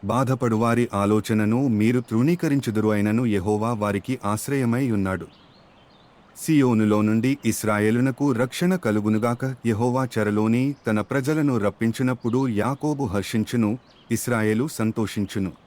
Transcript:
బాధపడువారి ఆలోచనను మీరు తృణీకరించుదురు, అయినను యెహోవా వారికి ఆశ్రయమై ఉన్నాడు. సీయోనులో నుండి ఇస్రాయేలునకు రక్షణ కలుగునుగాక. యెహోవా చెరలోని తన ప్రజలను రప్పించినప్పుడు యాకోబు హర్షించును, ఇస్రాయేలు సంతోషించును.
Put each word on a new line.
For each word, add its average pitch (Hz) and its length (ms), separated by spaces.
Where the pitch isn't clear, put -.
బాధపడువారి 120 880
ఆలోచనను 107 720
మీరు 117 420
తృణీకరించుదురు, 127 760
అయినను 107 360
యెహోవా 107 480
వారికి 104 520
ఆశ్రయమై 120 680
ఉన్నాడు. 95 380
సీయోనులో 113 680
నుండి 113 300
ఇస్రాయేలునకు 117 880
రక్షణ 131 440
కలుగునుగాక. 107 680
యెహోవా 120 380
చెరలోని 110 600
తన 107 140
ప్రజలను 139 560
రప్పించినప్పుడు 120 920
యాకోబు 135 560
హర్షించును, 107 680
ఇస్రాయేలు 110 580
సంతోషించును. 107 840